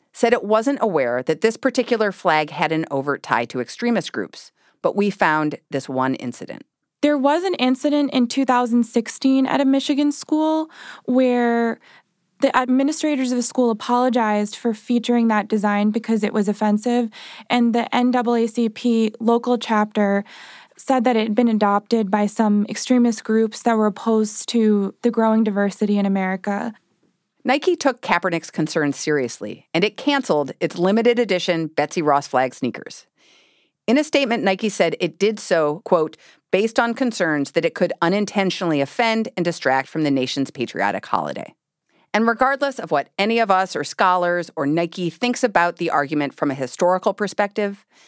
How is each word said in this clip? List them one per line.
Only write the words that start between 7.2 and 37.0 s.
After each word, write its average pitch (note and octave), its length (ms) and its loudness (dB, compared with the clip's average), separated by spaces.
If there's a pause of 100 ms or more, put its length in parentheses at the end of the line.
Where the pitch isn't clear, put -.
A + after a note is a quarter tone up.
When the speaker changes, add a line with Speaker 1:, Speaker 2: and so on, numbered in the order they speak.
Speaker 2:
an F#4 120 -2
incident C#4 580 0
in B3 140 2
two C4+ 180 0
thousand A#3+ 400 2
sixteen C4 600 0
at C4+ 140 0
a C#4+ 60 2
Michigan C#4 480 2
school D#4 560 0 (340)
where A#3+ 760 2 (600)
the C4+ 140 2
administrators C4 760 0
of B3 60 0
the B3 40 0
school A#3+ 300 0
apologized A3 840 0
for A#3 160 -2
featuring A#3 560 0
that G#3 180 0
design G#3 420 2
because A3 320 -2
it G#3 120 -2
was G3+ 160 0
offensive, G#3+ 600 0 (400)
and A#3+ 240 2
the A#3 220 -2
N B3 160 2
double A#3+ 240 0
A A3+ 100 2
C A3+ 240 0
P A3 500 0
local A#3+ 380 2
chapter G#3 680 0 (540)
said C4 280 0
that B3+ 100 4
it A3 80 2
had G#3+ 120 -2
been B3 120 2
adopted G#3 640 2
by G#3 160 2
some G#3 400 2
extremist A#3+ 560 0
groups A3 400 0
that A3+ 140 2
were G#3+ 80 4
opposed G#3+ 640 0
to G#3 520 2
the A#3+ 80 2
growing A3 360 2
diversity G3+ 520 0
in G3 80 2
America. G3 680 -2 (720)
Speaker 1:
Nike D4+ 320 0
took - 240 -2
Kaepernick's F3 500 -2
concerns D3+ 460 -2
seriously, B2+ 760 -4
and F3 120 2
it G#3 100 -2
canceled F#3+ 640 0
its E3 180 -4
limited A3 400 2
edition F3+ 500 -2
Betsy D#3 340 -4
Ross C#3+ 260 2
flag C3 260 0
sneakers. - 540 -8 (800)
In A#3+ 100 4
a D4+ 60 2
statement, A#3+ 400 0
Nike G3 240 0
said E3+ 320 0
it E3+ 180 -4
did G#3 220 0
so, D#3 460 0
quote, D#3+ 320 0 (340)
"based A3 280 0
on A#3 140 2
concerns E3 580 -2